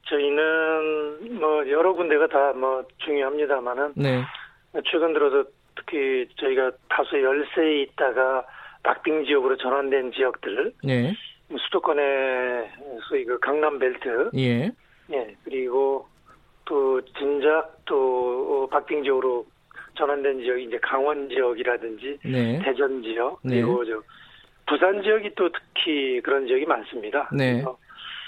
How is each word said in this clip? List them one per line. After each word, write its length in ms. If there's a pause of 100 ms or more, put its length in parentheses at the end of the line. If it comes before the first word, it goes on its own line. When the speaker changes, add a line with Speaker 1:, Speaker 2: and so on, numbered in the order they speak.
Speaker 1:
저희는 1300
뭐 300
여러 240
군데가 340
다 260
뭐 300 (220)
중요합니다만은 880
Speaker 2:
네. 280 (680)
Speaker 1:
최근 240
들어서 340 (280)
특히 520 (100)
저희가 340 (180)
다소 320
열세에 640
있다가 640 (360)
박빙 440
지역으로 320
전환된 540
지역들, 600 (100)
Speaker 2:
네. 300 (420)
Speaker 1:
수도권의 1160 (360)
소위 180
그 140
강남 380
벨트, 580
Speaker 2:
예. 360 (400)
Speaker 1:
예, 320
그리고 640 (580)
또 360 (160)
진작 680
또, 800
어, 60
박빙 340
지역으로 420 (500)
전환된 440
지역이 260
이제 160
강원 480
지역이라든지 960
Speaker 2:
네. 380
Speaker 1:
대전 400
지역, 400
Speaker 2:
네. 180
Speaker 1:
그리고 240
저 160 (640)
부산 380
지역이 320
또 160
특히 680
그런 260
지역이 180
많습니다. 680
Speaker 2:
네. 200
Speaker 1:
그래서, 240 (500)